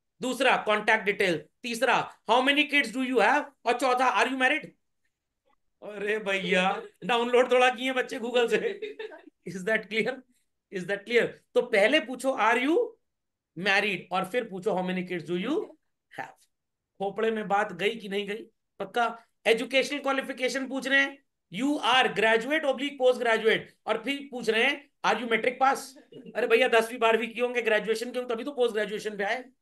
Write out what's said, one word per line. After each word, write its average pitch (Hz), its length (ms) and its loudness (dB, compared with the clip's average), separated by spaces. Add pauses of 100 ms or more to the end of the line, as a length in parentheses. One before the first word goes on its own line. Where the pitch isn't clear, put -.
(220)
दूसरा 247 360 2
कॉन्टैक्ट 214 460 0
डिटेल, 190 420 0 (180)
तीसरा 233 540 0 (120)
how 254 200 4
many 285 240 2
kids 285 240 2
do 262 60 -2
you 254 160 0
have 254 260 4 (200)
और 233 140 2
चौथा 254 380 2
are 233 100 2
you 262 100 -4
married। 262 280 0 (1160)
अरे 208 360 -4
भैया, 190 640 0 (240)
डाउनलोड 240 460 4
थोड़ा 254 180 6
किए 254 220 -4
बच्चे 254 280 -4
Google 233 300 0
से। - 480 -2 (520)
Is 180 80 -10
that 214 300 -2
clear? 220 260 -4 (600)
Is 185 100 -8
that 294 200 -6
clear? 226 240 2 (280)
तो 247 60 4
पहले 240 380 4
पूछो 269 300 -6
are 233 280 2
you 320 300 0 (720)
married 196 380 0 (140)
और 185 140 -2
फिर 247 180 -4
पूछो 190 280 -6
how 185 120 -2
many 185 200 -2
kids 180 200 -8
do 170 200 -4
you 262 120 -2 (640)
have। - 220 -14 (580)
खोपड़े 202 320 -2
में 214 160 -4
बात 202 260 0
गई 196 220 -2
कि 208 140 -12
नहीं 202 180 -4
गई? 208 180 -10 (340)
पक्का? 226 420 -4 (260)
एजुकेशनल 262 520 0
क्वालिफिकेशन 269 680 -4
पूछ 262 200 -6
रहे 269 120 4
हैं, 277 240 -2 (300)
"You 277 300 -2
are 247 240 4
graduate 226 560 2
oblique 277 380 -2
post 254 180 4
graduate" 220 420 2 (240)
और 220 180 -2
फिर 277 280 -6
पूछ 247 180 -6
रहे 220 140 2
हैं, 285 260 -2 (160)
"Are 208 100 4
you 233 140 -6
matric 226 240 0 (100)
pass?" 262 160 4 (560)
अरे 226 120 -2
भैया, 247 200 4
दसवीं 226 320 2
बारहवीं 226 340 2
की 214 80 -4
होंगे, 247 200 -2
ग्रेजुएशन 220 500 0
की 247 80 -4
होंगे, 247 160 -4
तभी 233 80 -8
तो 285 80 -6
पोस्ट 240 220 0
ग्रेजुएशन 208 440 -4
पे 202 60 -2
आए। 240 220 -4 (160)